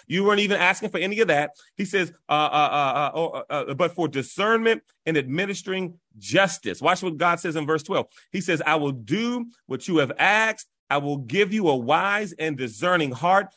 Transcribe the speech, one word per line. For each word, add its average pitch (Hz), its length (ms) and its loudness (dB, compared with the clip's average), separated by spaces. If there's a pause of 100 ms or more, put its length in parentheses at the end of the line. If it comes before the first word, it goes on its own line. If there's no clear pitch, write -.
You 185 180 0
weren't 208 160 4
even 202 180 0
asking 190 300 2
for 185 80 -6
any 196 240 -2
of 208 80 2
that. 147 220 2 (260)
He 202 80 -4
says, 190 260 -2 (160)
uh, 147 60 0
uh, 151 400 2
uh, 139 440 0
uh, 160 320 -4
uh, - 40 -6 (160)
uh, 139 60 -4
"But 170 180 0
for 160 160 -2
discernment 220 720 0 (240)
and 160 100 0
administering 185 840 -4 (180)
justice." 113 640 0
Watch 175 200 2
what 185 140 -4
God 170 240 0
says 165 160 -4
in 156 100 -4
verse 151 180 -2
twelve. 156 240 -2 (260)
He 190 80 -4
says, 170 240 -2
"I 151 100 2
will 147 160 0
do 214 540 -4 (220)
what 131 200 -8
you 165 120 2
have 135 180 2
asked. 214 500 2 (220)
I 139 80 2
will 143 200 -2
give 151 340 0
you 202 180 2
a 139 60 4
wise 175 580 0
and 156 240 -4
discerning 135 540 0
heart 180 460 4